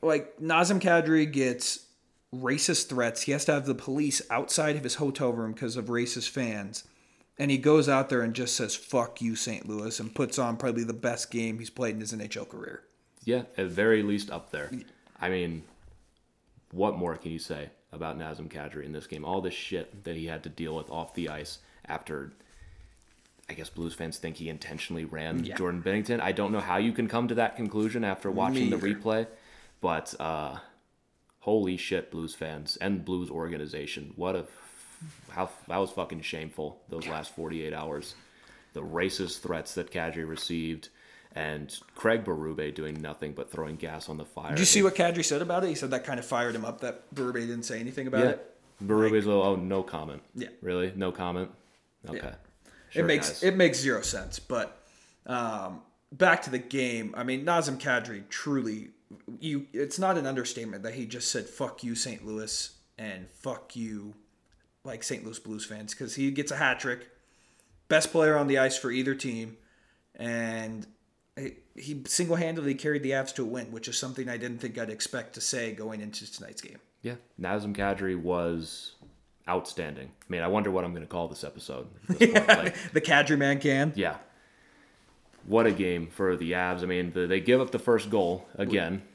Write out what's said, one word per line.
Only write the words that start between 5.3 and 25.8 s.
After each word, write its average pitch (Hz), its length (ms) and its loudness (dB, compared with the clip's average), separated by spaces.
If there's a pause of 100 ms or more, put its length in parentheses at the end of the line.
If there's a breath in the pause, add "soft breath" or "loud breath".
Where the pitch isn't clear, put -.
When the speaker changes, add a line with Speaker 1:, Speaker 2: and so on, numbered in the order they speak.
Speaker 1:
room 113 220 -2
'cause 117 220 -4
of 110 100 -4
racist 120 420 0
fans. 107 560 -4 (540 soft breath)
And 143 120 2
he 135 60 6
goes 147 320 8
out 135 220 4
there 123 100 4
and 117 140 2
just 120 200 0
says, 110 220 0
"Fuck 120 460 0
you, 113 120 2
Saint - 320 -4
Louis," 107 320 -4
and 110 160 -6
puts 127 240 0
on 117 200 0
probably 120 260 0
the 113 80 -2
best 117 380 -4
game 113 280 -2
he's 113 120 -10
played 117 240 -2
in 107 60 -6
his 107 120 -6
N 110 80 -6
H 104 160 -8
L 101 80 -6
career. - 380 -12 (420)
Speaker 2:
Yeah, 120 200 2 (120)
at 95 120 2
very 107 340 6
least 104 280 2
up - 200 -8
there. 73 200 -4
Speaker 1:
Yeah. - 120 -8 (360)
Speaker 2:
I 90 120 -2
mean, 85 320 -2 (1080)
what 95 260 2
more 85 200 0
can 82 160 -10
you 82 60 -6
say 73 320 -8 (220)
about 78 260 -6
Nazem 80 320 -10
Kadri 73 340 -10
in 76 80 -10
this 76 140 -10
game? 76 180 -10
All 92 160 0
this 90 140 -4
shit - 500 -8
that 85 120 -6
he 82 100 -6
had 80 160 -8
to 80 80 -10
deal 80 260 -6
with 76 140 -8
off 78 240 -8
the 80 160 -4
ice 76 300 -10 (260 loud breath)
after, 76 460 -6 (1160 soft breath)
I 80 60 -8
guess 80 160 -12
Blues 82 240 -6
fans 82 240 -8
think 80 180 -8
he 82 140 -8
intentionally 80 560 -8
ran 80 360 -4
Speaker 1:
Yeah. - 140 -6
Speaker 2:
Jordan 87 260 -2